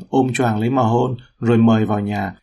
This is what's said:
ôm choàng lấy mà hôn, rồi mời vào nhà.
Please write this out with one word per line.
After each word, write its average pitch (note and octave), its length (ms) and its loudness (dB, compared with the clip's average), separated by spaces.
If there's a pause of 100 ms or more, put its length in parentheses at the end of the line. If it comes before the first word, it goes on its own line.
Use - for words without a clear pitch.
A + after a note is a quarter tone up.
ôm C3 240 0
choàng A#2 280 -2
lấy A2+ 100 -2
mà C3+ 120 0
hôn, A#2+ 340 0 (240)
rồi A#2 180 2
mời A2+ 280 4
vào G#2 140 -2
nhà. G2+ 420 -6